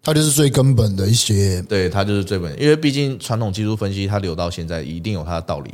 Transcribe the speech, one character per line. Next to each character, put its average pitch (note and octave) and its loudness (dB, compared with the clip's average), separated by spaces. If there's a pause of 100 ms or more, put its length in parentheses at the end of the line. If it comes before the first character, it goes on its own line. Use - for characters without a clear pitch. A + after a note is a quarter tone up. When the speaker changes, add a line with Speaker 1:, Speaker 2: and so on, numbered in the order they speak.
Speaker 1:
它 D#3 2
就 D3+ 4
是 D#3 2
最 C#3+ 4
根 C3+ 4
本 A2 4
的 F#2+ 0
一 A2 4
些。 G2 2
Speaker 2:
对， F#2+ 0
它 G2 0
就 G#2 0
是 G2+ 0
最 G2 -4
根 E2+ -6
本， C#2+ -8
因 D3 2
为 D3+ 6
毕 D#3 0
竟 C3+ -2
传 A2+ -4
统 G#2+ -2
技 G#2+ -2
术 G#2+ 0
分 G#2 -4
析 G2 -2
它 G2+ 0
留 F2+ -4
到 F2 -4
现 E2 -8
在 E2 -6
一 D#2 -8
定 G#2 -4
有 D#2+ -6
它 E2 -6
的 D#2+ -4
道 D2 -6
理 B1+ -14